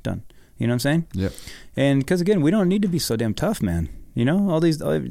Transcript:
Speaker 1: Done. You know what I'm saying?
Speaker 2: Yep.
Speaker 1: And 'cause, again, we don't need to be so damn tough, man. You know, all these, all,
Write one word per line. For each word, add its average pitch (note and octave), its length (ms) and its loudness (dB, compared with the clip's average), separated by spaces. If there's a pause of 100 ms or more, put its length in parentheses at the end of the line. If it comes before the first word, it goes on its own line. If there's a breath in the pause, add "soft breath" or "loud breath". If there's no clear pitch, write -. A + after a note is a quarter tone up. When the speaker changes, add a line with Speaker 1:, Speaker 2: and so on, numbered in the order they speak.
Speaker 1:
Done. G2 200 -4 (360 soft breath)
You A2+ 80 0
know A#2 60 2
what B2 40 2
I'm - 40 0
saying? D#3 320 0
Speaker 2:
Yep. F#2 200 -2 (440 loud breath)
Speaker 1:
And C3+ 280 2
'cause, F3+ 180 0
again, G3 180 2
we D3 100 4
don't G3 180 2
need G3 140 2
to G#3 60 0
be E3+ 100 0
so A#2+ 160 -2
damn A2+ 200 0
tough, - 280 -2
man. E2+ 280 0 (240)
You A#2+ 100 0
know, G3 240 2
all D#3+ 120 2
these, D#3+ 200 2
all, D#3 180 0 (120)